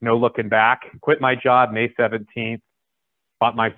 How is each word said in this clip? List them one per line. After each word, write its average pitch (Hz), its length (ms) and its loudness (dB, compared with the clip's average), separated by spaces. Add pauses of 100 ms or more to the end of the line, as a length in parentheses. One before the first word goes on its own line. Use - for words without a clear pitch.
No 117 160 2
looking 117 320 -2
back. 110 320 2 (200)
Quit 151 200 0
my 127 140 0
job 123 360 2
May 113 240 -4
seventeenth, 113 640 -4 (800)
bought 117 160 0
my 113 220 0